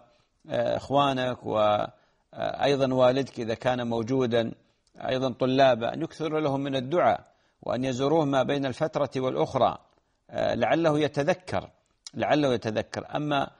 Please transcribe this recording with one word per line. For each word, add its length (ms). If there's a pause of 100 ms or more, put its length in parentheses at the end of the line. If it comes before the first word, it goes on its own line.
(500)
آه، 280
إخوانك 680
وأيضًا 1500
والدك 460
إذا 140
كان 340
موجودًا، 640 (460)
أيضًا 360
طلابة، 600
أن 80
يكثروا 380
لهم 200
من 160
الدعاء، 560 (300)
وأن 220
يزوروه 420
ما 180
بين 220
الفترة 520
والأخرى، 600 (520)
آه، 260
لعله 440
يتذكر، 720 (440)
لعله 400
يتذكر. 520 (100)
أما 320 (120)